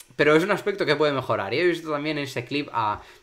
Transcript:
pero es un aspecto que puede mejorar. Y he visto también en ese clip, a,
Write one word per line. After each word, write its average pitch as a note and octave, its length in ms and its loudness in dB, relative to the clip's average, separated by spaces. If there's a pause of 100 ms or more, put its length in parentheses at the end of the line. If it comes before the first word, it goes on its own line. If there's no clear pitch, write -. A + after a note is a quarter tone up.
(160)
pero D3+ 180 6
es D#3+ 80 6
un G3 80 0
aspecto C#3 360 -2
que C#3+ 100 4
puede D3 160 2
mejorar. A2 420 -2
Y C#3 60 0
he F3+ 60 2
visto D#3+ 240 -2
también D3+ 280 -4
en C#3+ 60 -4
ese B2 200 -6
clip, C#3+ 280 -4
a, G#2+ 300 -2 (200)